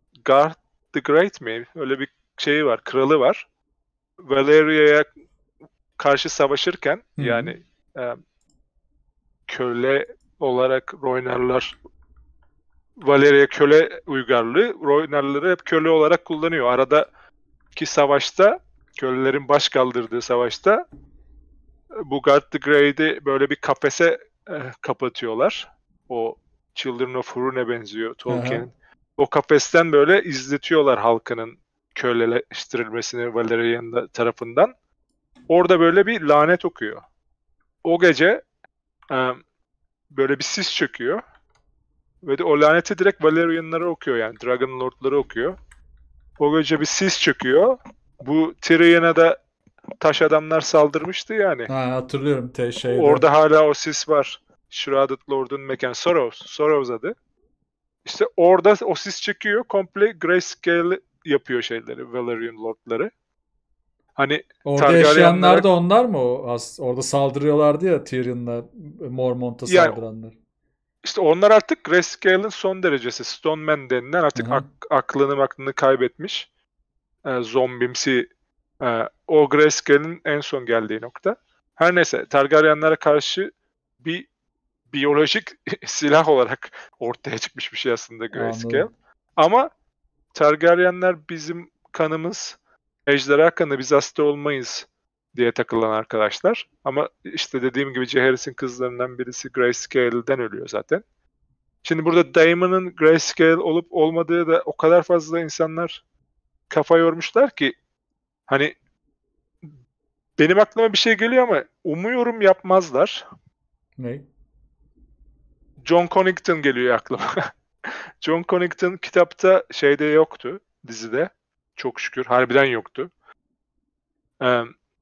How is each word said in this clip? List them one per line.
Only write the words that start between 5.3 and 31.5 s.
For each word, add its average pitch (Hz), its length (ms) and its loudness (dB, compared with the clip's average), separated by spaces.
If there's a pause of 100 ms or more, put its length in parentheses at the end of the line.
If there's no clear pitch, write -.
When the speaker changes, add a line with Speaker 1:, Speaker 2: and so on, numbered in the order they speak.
Speaker 1:
karşı 143 320 0
savaşırken, 147 720 -2 (120)
Speaker 2:
Hı 147 60 -10
hı. 139 40 -4
Speaker 1:
yani, 117 380 -6 (360)
e, 120 160 -8 (1300)
köle 127 580 -2 (340)
olarak 131 540 -2 (100)
Roynarlar 127 760 -4 (1200)
Valeria'ya 143 500 6
köle 151 600 4
uygarlığı, 131 680 0 (100)
Roynarları 143 680 0
hep 175 140 -4
köle 160 240 0
olarak 160 360 2
kullanıyor. 156 460 -2
Aradaki - 1120 -4
savaşta, 151 760 2 (400)
kölelerin 131 480 -2
baş 143 220 2
kaldırdığı 127 520 -2
savaşta, 123 640 0 (1080)
e, - 120 -18
bu 139 180 -6
Guard 143 200 4 (100)
the 156 60 -8
Grade'i 143 680 0
böyle 139 240 0
bir 143 60 -4
kafese, 156 600 -2 (320)
e, 185 40 -10 (280)
kapatıyorlar. 127 880 -6 (380)
O 113 260 -6 (400)
Children 127 380 -6
of 127 220 -8
Huru'na 127 340 -4
benziyor 113 440 -8
Tolkien'in. 123 460 -6
Speaker 2:
Hı 120 60 -12
hı. 123 40 -18 (480)
Speaker 1:
O 143 120 2
kafesten 156 600 2
böyle 151 320 4
izletiyorlar 139 760 -2
halkının 113 580 -4 (380)